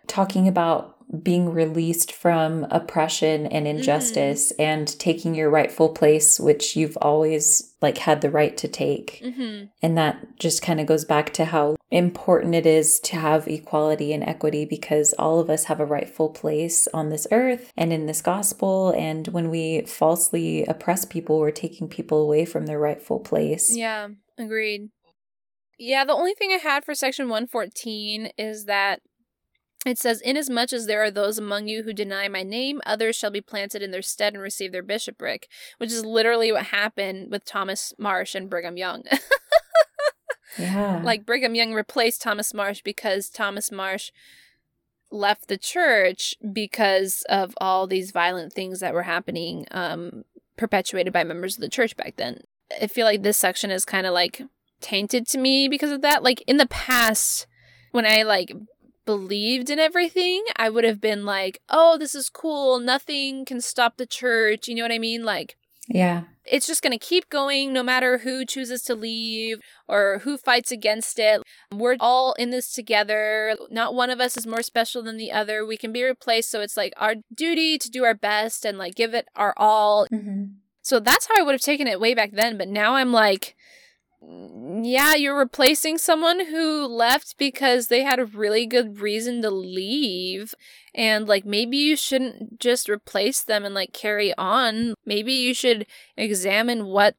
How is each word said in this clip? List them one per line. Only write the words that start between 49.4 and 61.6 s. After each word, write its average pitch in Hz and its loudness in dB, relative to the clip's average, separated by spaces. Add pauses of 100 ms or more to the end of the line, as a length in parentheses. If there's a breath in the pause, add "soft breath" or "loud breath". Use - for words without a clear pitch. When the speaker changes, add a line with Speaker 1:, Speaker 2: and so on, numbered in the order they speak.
Speaker 2:
um, 170 -8 (320)
perpetuated 185 -2
by 175 2
members 175 -6
of 233 -12
the 147 -8
church 233 -2
back - -10
then. - -8 (400)
I 214 -2
feel 226 -2
like 208 4
this 208 0
section 196 0
is 185 -4
kinda, 185 -2
like, 175 -2 (360)
tainted 208 -2
to - -2
me 269 4
because 285 -2
of 277 -4
that. 294 4
Like, 254 2
in 269 4
the 277 6
past, - 0 (440 soft breath)
when 233 2
I, 214 6
like, 202 2 (520)
believed 214 -2
in 294 -2
everything, 349 2 (120)
I 226 0
would 226 2
have 214 0
been 208 -2
like, 190 -4